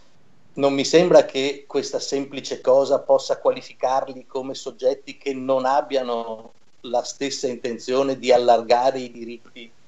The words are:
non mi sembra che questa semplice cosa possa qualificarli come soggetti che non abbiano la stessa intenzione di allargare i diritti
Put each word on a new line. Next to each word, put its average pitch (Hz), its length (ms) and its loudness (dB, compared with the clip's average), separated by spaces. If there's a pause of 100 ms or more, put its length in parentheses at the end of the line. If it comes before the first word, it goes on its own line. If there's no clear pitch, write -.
(540)
non 139 200 0
mi 139 100 0
sembra 165 400 6
che 139 420 -4
questa 139 340 -4
semplice 139 600 -6
cosa 135 400 4
possa 135 380 0
qualificarli 131 880 -2
come 135 280 -8
soggetti 131 640 -4
che 139 160 -4
non 131 320 0
abbiano 123 880 -2 (280)
la 120 220 -2
stessa - 440 -6
intenzione 127 720 -2
di 123 140 4
allargare 120 680 4
i 123 120 -10
diritti 117 600 -16 (160)